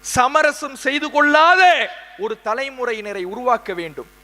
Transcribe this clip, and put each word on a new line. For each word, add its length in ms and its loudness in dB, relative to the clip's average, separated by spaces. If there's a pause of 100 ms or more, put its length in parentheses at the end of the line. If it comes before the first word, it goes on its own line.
சமரசம் 800 0
செய்து 320 -2
கொள்ளாத 460 6 (640)
ஒரு 120 -6 (120)
தலைமுறையினரை 760 -6 (100)
உருவாக்க 460 -2
வேண்டும். 300 -12 (140)